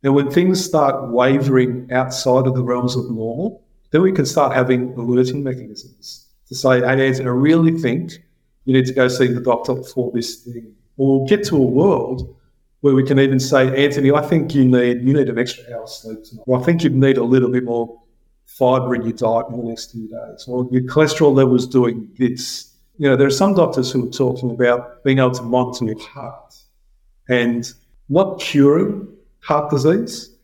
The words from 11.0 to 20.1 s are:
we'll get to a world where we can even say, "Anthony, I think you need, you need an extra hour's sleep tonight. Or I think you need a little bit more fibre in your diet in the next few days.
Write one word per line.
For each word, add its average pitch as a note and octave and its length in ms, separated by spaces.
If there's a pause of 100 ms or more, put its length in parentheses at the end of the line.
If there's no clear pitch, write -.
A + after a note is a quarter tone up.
we'll C3+ 80
get G#3 200
to D#3+ 100
a C3 80
world C3 680 (460)
where C#3 160
we C3 80
can C3+ 160
even C3+ 220
say, C3 440
"Anthony, C#3+ 260
I D3 100
think D3+ 340
you C#3 80
need, B2 380
you B2+ 120
need C#3+ 140
an A2+ 100
extra - 280 (100)
hour's - 160
sleep - 320
tonight. - 240
Or B2+ 120
I B2+ 40
think E3 180
you E3 100
need C3 260
a A#2+ 60
little B2+ 280
bit B2+ 140
more A#2 340 (460)
fibre B2+ 500
in A#2 60
your A2+ 100
diet A2+ 380
in A#2 80
the A#2+ 60
next A2+ 280
few A2+ 160
days. A2+ 400